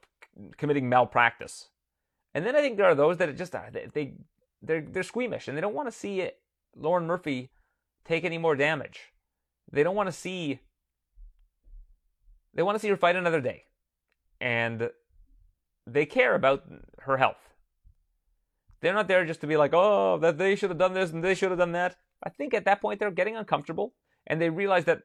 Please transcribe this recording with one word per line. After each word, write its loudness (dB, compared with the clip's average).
c-, -20
committing -2
malpractice. 2
And -4
then -2
I 6
think 0
there 4
are 6
those 4
that 2
it -8
just, -8
uh, -8
they, -10
they, -6
they're, -4
they're -4
squeamish, -6
and -8
they -6
don't -4
wanna -6
see -6
it, -6
Lauren 0
Murphy -4
take -2
any -4
more 0
damage. -4
They 0
don't 2
wanna -2
see, -8
they -2
wanna 0
see -4
her 2
fight 4
another 0
day. -6
And -2
they 0
care 2
about 2
her 0
health. 2
They're 0
not 0
there 4
just -6
to -6
be 2
like, 6
"Oh, 4
that 2
they 2
should -4
have -6
done 2
this -2
and -6
they 2
should 0
have -2
done 2
that." -2
I -8
think -6
at -2
that 2
point -4
they're -2
getting -2
uncomfortable, -4
and -2
they 2
realize 0
that 2